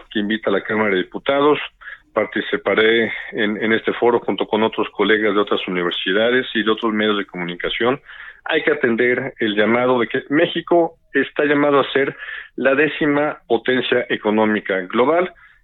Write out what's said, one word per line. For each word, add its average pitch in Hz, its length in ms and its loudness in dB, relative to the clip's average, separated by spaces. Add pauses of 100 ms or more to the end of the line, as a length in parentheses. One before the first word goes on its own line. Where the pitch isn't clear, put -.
(120)
que 107 80 -2
invita 104 300 -2
a 101 40 0
la 95 100 0
Cámara 107 280 0
de 92 120 2
Diputados. 143 540 2 (560)
Participaré 110 960 0 (200)
en, 107 320 -2
en 110 100 2
este 107 200 0
foro 120 260 2
junto 101 280 -2
con 107 140 0
otros 110 300 0
colegas 104 420 2
de 101 60 2
otras 101 280 0
universidades 110 840 0
y 110 100 -2
de 107 80 0
otros 110 220 -2
medios 107 240 0
de 98 80 -4
comunicación. 90 760 -4 (460)
Hay 156 180 -2
que 160 80 2
atender 123 680 0
el 107 160 -2
llamado 120 440 2
de 110 80 0
que - 220 -4
México 170 680 0 (160)
está 139 320 0
llamado 143 340 2
a 123 120 0
ser 139 240 0 (400)
la 131 200 2
décima 147 720 0
potencia 123 640 0
económica 107 720 0
global 131 520 0 (300)